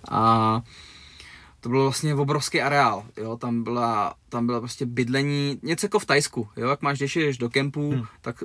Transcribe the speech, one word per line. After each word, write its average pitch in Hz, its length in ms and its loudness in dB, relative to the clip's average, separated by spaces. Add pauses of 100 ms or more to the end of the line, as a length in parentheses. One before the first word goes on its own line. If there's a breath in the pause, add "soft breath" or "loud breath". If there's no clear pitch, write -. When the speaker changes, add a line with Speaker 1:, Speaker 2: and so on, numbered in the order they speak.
(100)
Speaker 1:
A 113 520 4 (1000 loud breath)
to - 80 -8
bylo 131 140 4
vlastně 135 320 0
obrovský 143 460 0
areál, 127 440 2 (120)
jo, 110 200 -6
tam 117 280 -2
byla, 117 500 0 (140)
tam 120 180 -2
byla 120 140 0
prostě 120 260 -6
bydlení, 135 760 0
něco 165 240 -2
jako 208 120 2
v 202 60 -6
Thajsku, 139 520 0
jo, 117 120 -2
jak 143 140 -2
máš, 143 160 0
když 139 180 -2
jdeš 147 220 2
do 120 120 -2
kempu, 143 400 0
Speaker 2:
Hmm. 127 140 0 (160)
Speaker 1:
tak - 240 -8